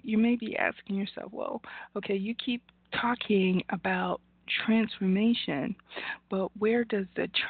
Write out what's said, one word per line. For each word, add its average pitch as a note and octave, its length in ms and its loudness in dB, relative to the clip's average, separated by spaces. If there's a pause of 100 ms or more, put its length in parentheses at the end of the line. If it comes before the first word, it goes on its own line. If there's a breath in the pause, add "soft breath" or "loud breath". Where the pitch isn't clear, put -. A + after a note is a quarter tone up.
you A3 160 0
may A#3 180 6
be A3 200 -6
asking - 400 -4
yourself, - 360 -6
"Well, - 300 -6 (340 loud breath)
okay, G3 200 -2
you G3+ 180 -2
keep A#3+ 280 -4 (300)
talking F#3+ 760 4
about F#3 500 -2 (440)
transformation, G3+ 1120 2 (560 loud breath)
but F#3+ 260 -2
where A3+ 280 2
does G#3 220 -2 (100)
the F3 120 0 (220)